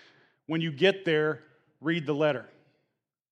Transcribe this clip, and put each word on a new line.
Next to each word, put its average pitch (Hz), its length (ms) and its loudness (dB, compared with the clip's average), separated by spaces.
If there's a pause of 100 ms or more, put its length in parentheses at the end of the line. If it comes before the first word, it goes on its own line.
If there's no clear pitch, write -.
(460)
when 165 140 -2
you 165 120 -2
get 190 320 2
there, 156 400 0 (360)
read 165 260 -2
the 147 60 -2
letter. 143 320 0 (880)